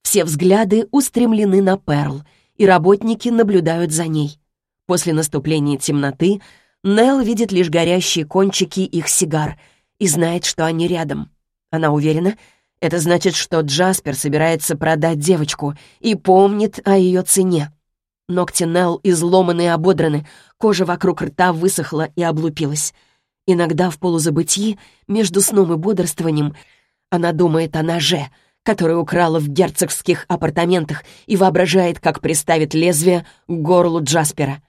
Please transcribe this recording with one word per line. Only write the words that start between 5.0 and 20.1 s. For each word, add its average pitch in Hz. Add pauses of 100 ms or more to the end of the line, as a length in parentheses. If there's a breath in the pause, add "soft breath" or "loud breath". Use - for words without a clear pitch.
наступления 151
темноты 147 (420 soft breath)
Нелл 226
видит 226
лишь 180
горящие 170
кончики 190
их 165
сигар 151 (400 soft breath)
и 202
знает, 170
что -
они 165
рядом. 160 (400)
Она 160
уверена, 156 (440 soft breath)
это 170
значит, 175
что -
Джаспер 156
собирается 156
продать 156
девочку 151 (240 soft breath)
и 226
помнит 196
о 196
ее 185
цене. 180 (560)
Ногти 175
Нелл 170
изломаны 175
и -
ободраны, 165 (320 loud breath)